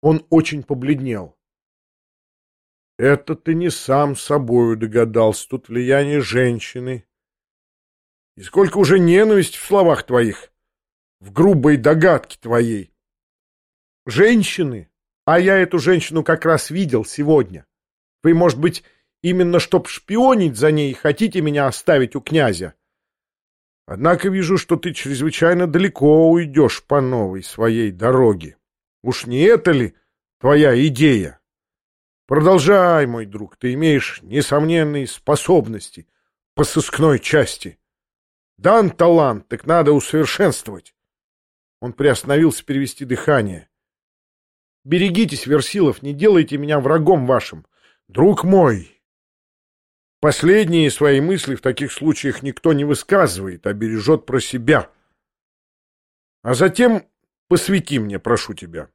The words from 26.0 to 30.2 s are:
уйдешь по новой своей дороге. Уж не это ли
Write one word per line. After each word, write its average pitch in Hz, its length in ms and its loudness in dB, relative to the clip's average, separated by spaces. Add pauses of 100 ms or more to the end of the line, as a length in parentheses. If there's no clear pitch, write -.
уйдешь 151 540 0
по 139 160 0
новой 107 420 -4
своей 113 480 -2
дороге. 104 680 0 (460)
Уж 120 240 -6
не 123 160 -2
это 202 300 4
ли 123 220 -2 (440)